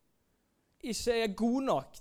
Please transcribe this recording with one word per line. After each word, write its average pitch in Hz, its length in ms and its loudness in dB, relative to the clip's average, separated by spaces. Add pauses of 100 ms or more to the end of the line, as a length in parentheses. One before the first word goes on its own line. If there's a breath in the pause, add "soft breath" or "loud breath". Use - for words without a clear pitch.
(800)
ikke 240 320 -2
er 226 240 0
god 233 280 2
nok 170 380 0